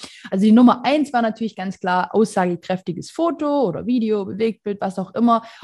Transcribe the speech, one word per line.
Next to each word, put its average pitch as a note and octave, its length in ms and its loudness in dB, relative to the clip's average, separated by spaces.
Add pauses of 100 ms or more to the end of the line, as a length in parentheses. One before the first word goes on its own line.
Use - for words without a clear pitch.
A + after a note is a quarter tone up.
(300)
Also G3 160 0
die A3 60 6
Nummer A#3 340 6
eins C#4+ 260 0
war A#3 120 0
natürlich A3 320 -4
ganz F#3+ 240 -10
klar F3+ 340 -2
aussagekräftiges F#3 960 -2
Foto D4 580 -2
oder F3+ 200 -6
Video, A3 380 0
Bewegtbild, G#3 540 -6
was F#3+ 200 -6
auch F#3 160 -10
immer A3+ 260 2 (220)